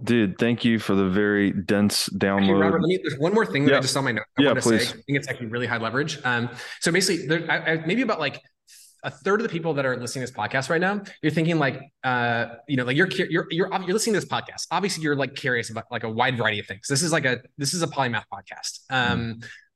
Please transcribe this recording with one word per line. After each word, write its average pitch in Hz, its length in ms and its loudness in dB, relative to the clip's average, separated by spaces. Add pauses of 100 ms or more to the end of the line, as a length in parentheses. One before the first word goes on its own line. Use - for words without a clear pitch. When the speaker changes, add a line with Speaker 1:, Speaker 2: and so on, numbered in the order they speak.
Speaker 1:
dude, 107 360 2
thank 117 260 2
you 113 160 4
for 104 160 0
the 98 120 4
very 101 440 4
dense 101 560 2
Speaker 2:
Actually, 98 100 -6
Speaker 1:
download. 98 420 4
Speaker 2:
Robert, 98 220 2
let 156 60 0
me, 180 120 0
there's 143 180 -6
one 165 140 0
more 214 140 2
thing 143 180 0
that 143 80 6
I 139 40 6
Speaker 1:
Yeah. 131 40 4
Speaker 2:
just 127 140 -2
saw 143 60 0
on 135 60 0
my 127 60 0
note 107 120 -4 (120)
I 135 60 4
Speaker 1:
Yeah, 143 60 6
Speaker 2:
wanna 123 120 2
Speaker 1:
please. 117 280 4
Speaker 2:
say. - 100 -10
I - 40 -20
think 139 160 -2
it's 139 100 -6
actually 123 180 -8
really 120 220 -4
high 117 100 -2
leverage. 123 460 -4
Um, 120 260 0 (300)
so 175 120 2
basically, 175 360 0
there, 165 200 0
I, 160 260 0
I, 160 120 -4
maybe 226 160 0
about, 220 160 0
like, 143 240 -4 (600)
a 139 60 -6
third 196 280 0
of 226 80 0
the - 40 -2
people 165 240 -2
that 139 100 0
are 127 140 0
listening 123 280 -6
to 120 60 -10
this - 40 -14
podcast 131 340 -2
right 165 100 2
now, 196 220 0 (200)
you're 156 80 2
thinking, 160 280 2
like, 139 200 0 (260)
uh, 120 420 0 (200)
you 143 100 0
know, 127 80 0
like, 127 120 0
you're 180 100 4
cu-, 185 220 -2
you're, 165 220 -2
you're, 170 200 0
you're 180 220 -2
listening 214 220 0
to 175 60 2
this 127 80 -8
podcast. - 420 -6
Obviously, 180 340 -2
you're, 147 100 2
like, 139 220 -2
curious 123 340 -2
about, 113 200 -8
like, 117 140 -6
a 113 60 -4
wide 120 280 0
variety 107 200 0
of 98 80 -8
things. - 220 -10
This 139 140 0
is, 165 100 0
like, 151 140 2
a, 123 120 0 (200)
this 139 160 -2
is 175 80 -2
a 165 40 0
polymath 123 460 -2
podcast. - 560 -14
Um, 120 300 0
Speaker 1:
Mm. 117 260 -6 (320)